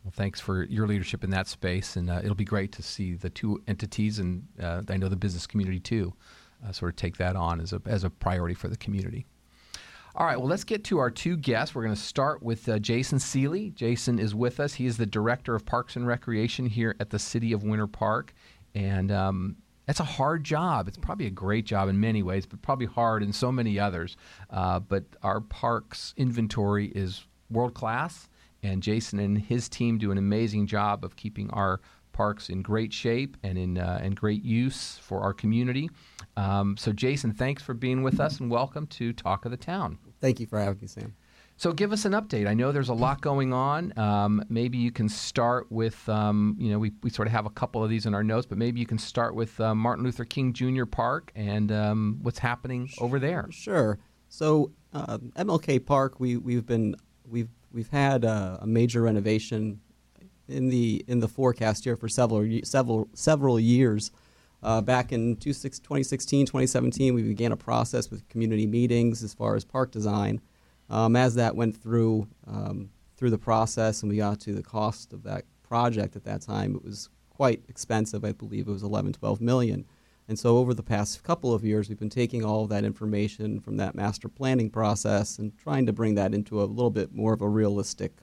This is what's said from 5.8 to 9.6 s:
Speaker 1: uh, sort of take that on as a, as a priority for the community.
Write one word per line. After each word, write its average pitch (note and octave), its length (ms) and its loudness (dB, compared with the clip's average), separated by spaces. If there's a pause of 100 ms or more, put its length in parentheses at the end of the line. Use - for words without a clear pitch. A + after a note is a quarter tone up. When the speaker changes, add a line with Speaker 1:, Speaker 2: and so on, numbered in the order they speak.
Speaker 1:
uh, F#2+ 60 -8
sort F2 200 -4
of - 40 -10
take - 220 -4
that F#2 180 0
on E2+ 240 -2
as F2+ 140 -6
a, - 100 -6
as G#2 180 0
a F#2 60 -2
priority F2+ 460 -2
for - 140 -8
the A2+ 100 -6
community. G2 480 -6 (880)